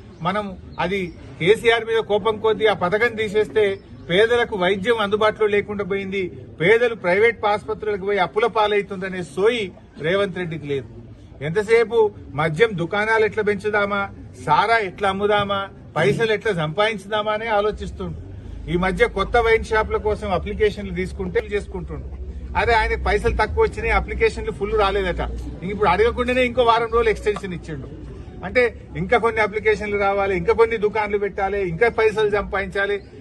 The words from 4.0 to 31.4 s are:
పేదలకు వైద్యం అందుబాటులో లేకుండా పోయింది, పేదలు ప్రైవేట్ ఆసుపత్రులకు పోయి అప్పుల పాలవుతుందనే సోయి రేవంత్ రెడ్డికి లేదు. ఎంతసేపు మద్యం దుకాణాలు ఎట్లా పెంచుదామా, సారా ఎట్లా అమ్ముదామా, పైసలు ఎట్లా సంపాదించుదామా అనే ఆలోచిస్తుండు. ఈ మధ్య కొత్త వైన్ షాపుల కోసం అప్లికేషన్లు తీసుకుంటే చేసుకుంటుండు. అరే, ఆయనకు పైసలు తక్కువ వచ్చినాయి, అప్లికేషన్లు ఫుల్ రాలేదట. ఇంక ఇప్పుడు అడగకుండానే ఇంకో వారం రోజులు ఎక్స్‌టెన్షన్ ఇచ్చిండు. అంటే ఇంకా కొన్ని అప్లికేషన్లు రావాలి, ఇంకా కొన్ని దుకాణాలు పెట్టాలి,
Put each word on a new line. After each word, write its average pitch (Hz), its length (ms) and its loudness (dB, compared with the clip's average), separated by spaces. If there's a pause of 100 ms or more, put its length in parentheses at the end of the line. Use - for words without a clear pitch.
పేదలకు 226 440 4 (100)
వైద్యం 208 400 2
అందుబాటులో 214 420 2
లేకుండా 202 380 -2
పోయింది, 196 380 -4 (380)
పేదలు 233 440 4
ప్రైవేట్ 208 480 2
ఆసుపత్రులకు 208 560 -4
పోయి 202 180 0
అప్పుల 214 200 0
పాలవుతుందనే 202 760 -2 (120)
సోయి 214 300 2 (420)
రేవంత్ 190 340 0
రెడ్డికి 160 320 -8
లేదు. 135 160 -4 (580)
ఎంతసేపు 220 520 2 (420)
మద్యం 165 300 2 (100)
దుకాణాలు 214 440 2
ఎట్లా 214 180 0
పెంచుదామా, 202 600 0 (440)
సారా 185 300 4 (140)
ఎట్లా 202 180 -2
అమ్ముదామా, 202 520 2 (360)
పైసలు 220 360 2
ఎట్లా 208 200 0
సంపాదించుదామా 208 800 0
అనే 220 160 -4 (100)
ఆలోచిస్తుండు. 202 600 -4 (540)
ఈ 170 120 2
మధ్య 190 220 4 (100)
కొత్త 190 200 0
వైన్ 226 340 4
షాపుల 214 260 0
కోసం 208 320 -2 (100)
అప్లికేషన్లు 202 640 -2
తీసుకుంటే 185 400 -4 (140)
చేసుకుంటుండు. 175 520 -8 (520)
అరే, 220 220 2
ఆయనకు 226 280 -2
పైసలు 208 340 0
తక్కువ 214 220 0
వచ్చినాయి, 214 360 -2
అప్లికేషన్లు 220 580 -2
ఫుల్ 202 240 -2
రాలేదట. 190 400 0 (400)
ఇంక 175 120 -6
ఇప్పుడు 202 140 2
అడగకుండానే 240 600 2
ఇంకో 240 200 2
వారం 226 240 2
రోజులు 233 200 4
ఎక్స్‌టెన్షన్ 202 440 -4
ఇచ్చిండు. 139 300 -12 (580)
అంటే 247 160 2 (340)
ఇంకా 180 280 2
కొన్ని 220 160 2
అప్లికేషన్లు 208 680 0
రావాలి, 196 300 2
ఇంకా 180 240 2
కొన్ని 226 240 4
దుకాణాలు 208 400 0
పెట్టాలి, 196 360 -2 (120)